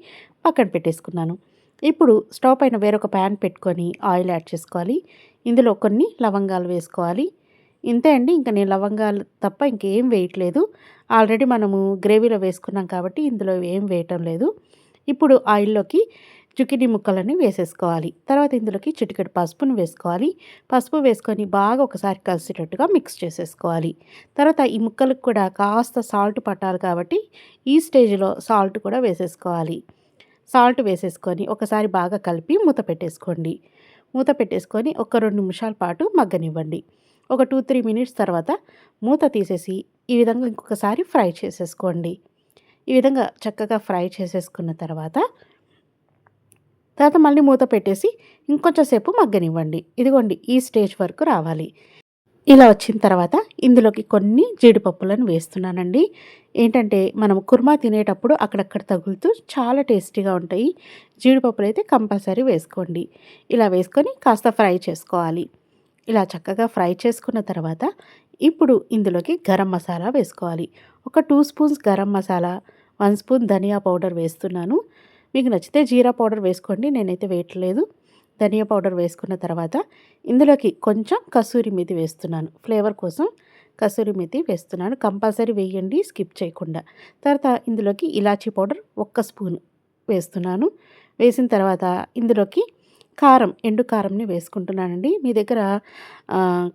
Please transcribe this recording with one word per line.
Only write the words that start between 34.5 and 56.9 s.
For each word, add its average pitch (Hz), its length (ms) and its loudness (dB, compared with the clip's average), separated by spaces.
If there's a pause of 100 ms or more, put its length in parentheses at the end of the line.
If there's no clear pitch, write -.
ఒక 233 180 -4
రెండు 214 260 0
నిమిషాల 196 300 -6
పాటు 185 440 -4
మగ్గనివ్వండి. 160 680 -4 (460)
ఒక 262 120 0
టూ 262 180 -2
త్రీ 262 200 -2
మినిట్స్ 226 380 -4
తర్వాత 190 400 -2 (440)
మూత 269 220 0
తీసేసి 190 600 -4 (260)
ఈ 247 60 2
విధంగా 233 300 2
ఇంకొకసారి 214 560 -4
ఫ్రై 226 280 0 (140)
చేసేసుకోండి. 170 760 -6 (680)
ఈ 254 40 -4
విధంగా 262 380 2 (140)
చక్కగా 214 340 -4
ఫ్రై 185 320 -4 (100)
చేసేసుకున్న 175 520 -8
తర్వాత, 160 460 -8 (1800)
తర్వాత 294 180 4
మళ్ళీ 302 240 6
మూత 269 220 6
పెట్టేసి 220 560 0 (300)
ఇంకొంచెం 302 360 2
సేపు 247 260 0
మగ్గనివ్వండి. 170 760 0 (140)
ఇదిగోండి, 247 400 2 (100)
ఈ 254 120 2
స్టేజ్ 214 400 0
వరకు 180 240 -4
రావాలి. 165 500 -2 (760)
ఇలా 269 200 12
వచ్చిన 214 300 4
తర్వాత 185 380 2 (240)
ఇందులోకి 226 420 6
కొన్ని 214 420 2 (180)
జీడిపప్పులను 208 600 4
వేస్తున్నానండి. 185 880 -2 (440)
ఏంటంటే 220 600 2